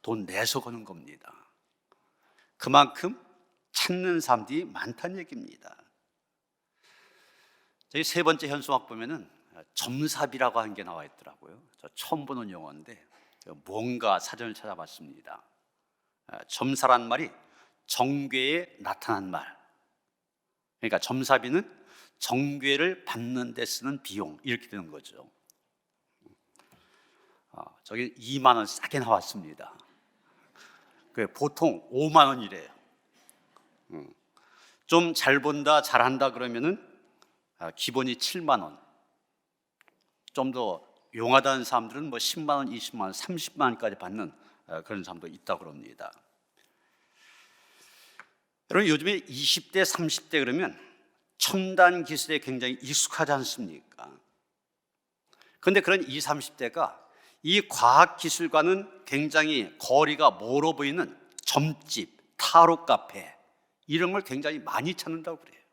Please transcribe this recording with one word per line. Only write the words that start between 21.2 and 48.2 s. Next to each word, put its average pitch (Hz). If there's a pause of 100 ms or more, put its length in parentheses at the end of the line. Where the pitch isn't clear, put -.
정괴를 143
받는 120
데 120
쓰는 131
비용 127
이렇게 120
되는 92
거죠. 71 (2250)
아, - (180)
저기 120
이만 127
원 107
싸게 -
나왔습니다. 101 (1400)
그 110
보통 143
오만 151
원이래요. 101 (1200)
음. 71 (720)
좀 170
잘 139
본다, 147
잘한다 131
그러면은, 123 (800)
아, 82
기본이 127
칠만 147
원. 76 (1600)
좀 131
더 107 (280)
용하다는 127
사람들은 123
뭐 117
십만 147
원, 135
이십만 110
원, 95
삼십만 147
원까지 107
받는, 95 (360)
아, 82
그런 101
사람도 85
있다고 85
그럽니다. 73 (2500)